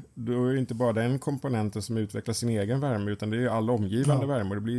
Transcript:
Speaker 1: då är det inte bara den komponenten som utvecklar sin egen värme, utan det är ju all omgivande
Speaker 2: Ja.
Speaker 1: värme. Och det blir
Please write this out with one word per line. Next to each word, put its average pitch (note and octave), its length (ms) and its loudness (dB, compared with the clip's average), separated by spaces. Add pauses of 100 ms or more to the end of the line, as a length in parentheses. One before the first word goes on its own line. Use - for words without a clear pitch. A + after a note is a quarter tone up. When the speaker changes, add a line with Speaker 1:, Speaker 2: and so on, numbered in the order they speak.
(140)
Speaker 1:
då B2 320 0
är B2+ 80 2
det C3+ 60 2
inte B2 160 -2
bara A#2 180 2
den A#2+ 260 2
komponenten A#2 640 -2
som A2+ 160 -4
utvecklar A2 360 -4
sin A#2 160 0
egen A2+ 300 2
värme, G#2+ 320 0
utan G#2+ 180 -2
det A2 80 0
är A#2+ 40 0
ju B2 80 2
all A2 200 2
omgivande A#2+ 540 2
Speaker 2:
Ja. C#3 40 -2
Speaker 1:
värme. A#2 220 0
Och G2+ 60 -4
det G2+ 60 -4
blir A#2 180 -2